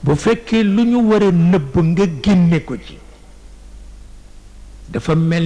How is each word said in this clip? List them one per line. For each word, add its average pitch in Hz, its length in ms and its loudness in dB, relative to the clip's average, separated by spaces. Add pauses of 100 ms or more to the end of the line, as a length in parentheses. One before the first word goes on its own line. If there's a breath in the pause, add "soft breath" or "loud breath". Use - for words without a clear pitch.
Bu 139 140 2
fekkee 226 460 0
lu 208 240 2
ñu 240 240 2
war 208 120 4
a 196 80 4
nëbb 170 460 2
nga 170 280 2 (180)
génne 175 420 2
ko 127 120 -8
ci, - 220 -18 (1900)
dafa - 260 -4
mel 165 320 0